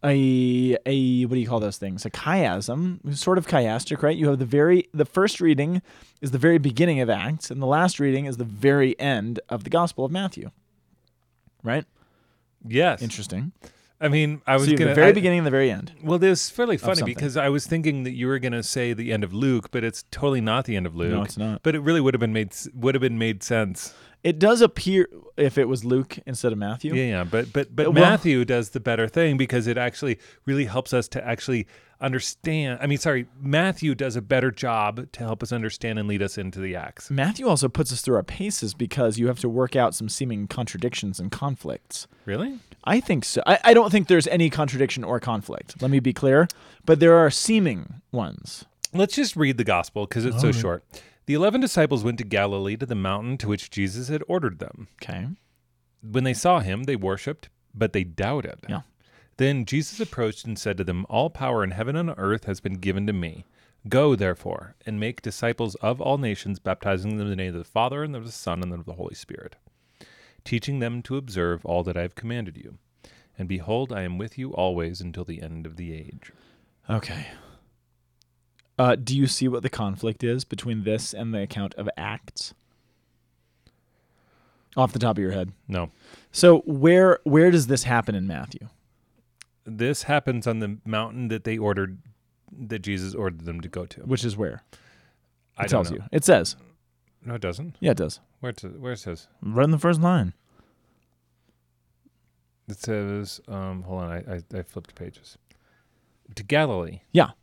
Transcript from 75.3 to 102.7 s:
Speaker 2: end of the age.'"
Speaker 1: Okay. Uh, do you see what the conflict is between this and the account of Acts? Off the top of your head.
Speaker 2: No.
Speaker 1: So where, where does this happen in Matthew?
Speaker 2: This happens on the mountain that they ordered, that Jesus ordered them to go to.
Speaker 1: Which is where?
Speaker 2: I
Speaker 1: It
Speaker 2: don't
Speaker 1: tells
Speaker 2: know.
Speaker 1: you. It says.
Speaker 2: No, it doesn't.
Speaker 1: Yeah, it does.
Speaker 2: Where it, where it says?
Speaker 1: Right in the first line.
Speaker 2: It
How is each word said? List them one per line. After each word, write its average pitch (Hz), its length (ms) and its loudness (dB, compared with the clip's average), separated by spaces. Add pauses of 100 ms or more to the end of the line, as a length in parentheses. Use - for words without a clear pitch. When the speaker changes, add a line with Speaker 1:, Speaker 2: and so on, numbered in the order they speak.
Speaker 2:
end 80 240 -12
of 80 100 -14
the 85 180 -12
age.'" - 380 -18 (580)
Speaker 1:
Okay. 85 380 -6 (1500)
Uh, 127 160 6
do 131 220 -2
you 139 100 4
see 131 200 0
what 123 160 -2
the 127 60 0
conflict 110 540 -4
is 120 220 -2
between 110 380 -6
this 107 300 -2
and 113 200 -6
the 104 80 -4
account 101 340 -6
of 104 220 -6
Acts? - 560 -10 (2250)
Off 131 180 2
the 131 60 -4
top 110 180 0
of 104 60 -2
your 92 80 -2
head. 95 200 -4 (160)
Speaker 2:
No. 87 220 -4 (420)
Speaker 1:
So 170 280 8
where, 170 640 6
where 156 260 6
does 165 180 4
this 127 160 0
happen 117 300 0
in 95 140 -4
Matthew? 80 400 -10 (1000)
Speaker 2:
This 113 380 -4
happens 135 420 0
on 113 140 -2
the 107 260 -6
mountain 110 440 -4
that 110 140 -6
they 110 140 -4
ordered, 98 400 -2 (580)
that 110 280 -10
Jesus 95 320 -6
ordered 90 300 -6
them 85 160 -8
to 85 60 -12
go 90 200 -10
to. - 140 -20
Speaker 1:
Which 127 220 -2
is 107 140 -4
where? 90 240 -6 (960)
Speaker 2:
I 101 60 -2
Speaker 1:
It 101 60 -4
Speaker 2:
don't - 0 -
Speaker 1:
tells 92 220 2
Speaker 2:
know. - 60 -6
Speaker 1:
you. 95 140 -10
It 156 120 2
says. 107 320 6 (720)
Speaker 2:
No, 117 100 -8
it 113 60 -8
doesn't. 101 380 -8
Speaker 1:
Yeah, - 120 2
it - 60 2
does. 80 220 -6 (220)
Speaker 2:
Where 127 100 -8
it, - 100 -14 (180)
where 127 140 -10
it 117 60 -12
says? - 280 -12 (140)
Speaker 1:
Right 113 220 0
in 151 80 4
the 156 80 4
first 170 200 2
line. 160 340 2 (2250)
Speaker 2:
It 101 120 -14